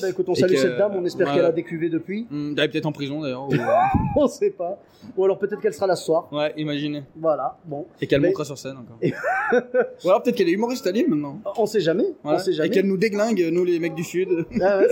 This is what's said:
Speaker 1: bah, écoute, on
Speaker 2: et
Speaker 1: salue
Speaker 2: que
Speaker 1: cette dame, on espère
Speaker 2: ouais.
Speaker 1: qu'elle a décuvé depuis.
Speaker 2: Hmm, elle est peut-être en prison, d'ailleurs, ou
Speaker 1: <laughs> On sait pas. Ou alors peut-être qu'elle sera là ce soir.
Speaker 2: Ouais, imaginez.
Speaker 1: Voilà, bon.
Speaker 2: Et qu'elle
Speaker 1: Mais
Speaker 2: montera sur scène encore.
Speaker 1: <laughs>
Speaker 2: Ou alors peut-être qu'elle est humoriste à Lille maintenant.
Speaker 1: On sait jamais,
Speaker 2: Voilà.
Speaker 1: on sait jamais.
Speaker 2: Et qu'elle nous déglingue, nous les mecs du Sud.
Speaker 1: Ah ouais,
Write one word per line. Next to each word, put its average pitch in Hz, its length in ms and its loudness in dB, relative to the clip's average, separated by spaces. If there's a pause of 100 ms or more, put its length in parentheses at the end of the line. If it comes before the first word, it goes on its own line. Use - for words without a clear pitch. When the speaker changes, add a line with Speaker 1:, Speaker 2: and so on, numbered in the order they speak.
Speaker 1:
bah, 190 80 -2
écoute, 180 200 -2
on 180 60 0
Speaker 2:
et - 20 2
Speaker 1:
salue 185 160 4
Speaker 2:
que 139 60 4
Speaker 1:
cette 170 200 2
dame, 202 160 2
on 185 100 -2
espère 170 220 0
Speaker 2:
ouais. 143 80 0
Speaker 1:
qu'elle 165 100 4
a 170 60 4
décuvé 165 380 -4
depuis. 185 420 -4
Speaker 2:
Hmm, 147 260 -6
elle 143 80 2
est 151 40 2
peut-être 151 180 -4
en 151 60 -2
prison, 143 300 -8
d'ailleurs, 131 260 -6
ou - 20 -6
Speaker 1:
<laughs> 784 680 2
On 285 120 4
sait 403 220 -2
pas. 185 280 -6 (380)
Ou 190 80 2
alors 190 160 2
peut-être 202 200 -4
qu'elle 214 140 0
sera 175 140 0
là 175 80 2
ce 170 80 -10
soir. 165 280 0
Speaker 2:
Ouais, 151 240 -2
imaginez. 147 460 -4 (140)
Speaker 1:
Voilà, 151 480 -2
bon. 147 220 -10 (140)
Speaker 2:
Et 139 60 -2
qu'elle 143 140 4
Speaker 1:
Mais 170 80 4
Speaker 2:
montera 185 160 0
sur 135 120 -10
scène 135 200 -12
encore. 117 260 -18
Speaker 1:
<laughs> - 1000 -2
Speaker 2:
Ou 165 40 2
alors 202 140 4
peut-être 247 140 0
qu'elle 190 120 4
est 165 40 4
humoriste 233 340 -2
à 180 60 0
Lille 262 160 2
maintenant. 147 320 -2 (180)
Speaker 1:
On 214 80 2
sait 214 140 0
jamais, 165 240 2 (180)
Speaker 2:
Voilà. 151 160 0
Speaker 1:
on - 40 -4
sait 185 100 0
jamais. 156 160 0
Speaker 2:
Et - 20 -2
qu'elle 190 160 2
nous 196 100 2
déglingue, 202 560 2
nous 180 120 2
les 175 160 2
mecs 160 140 -2
du 170 100 -6
Sud. 180 240 -2 (320)
Speaker 1:
Ah 190 180 4
ouais, 202 140 6